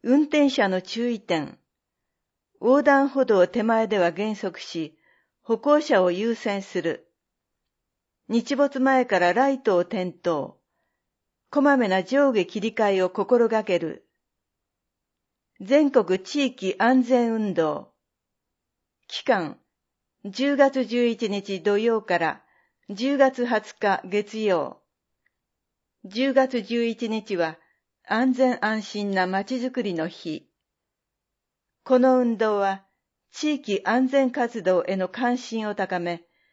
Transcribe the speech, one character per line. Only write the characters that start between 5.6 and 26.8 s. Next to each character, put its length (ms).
者 200
を 80
優 240
先 280
す 180
る。 320
日 280
没 240
前 260
か 120
ら 140
ラ 180
イ 120
ト 140
を 80
点 280
灯。 460
こ 120
ま 140
め 100
な 160
上 300
下 120
切 160
り 120
替 220
え 80
を 80
心 380
が 140
け 160
る。 300
全 300
国 280
地 280
域 320
安 240
全 320
運 200
動。 380
期 160
間、 360
十 320
月 280
十 220
一 220
日 340
土 160
曜 240
か 160
ら 240
十 260
月 300
二 140
十 140
日 300
月 340
曜。 440
十 280
月 300
十 220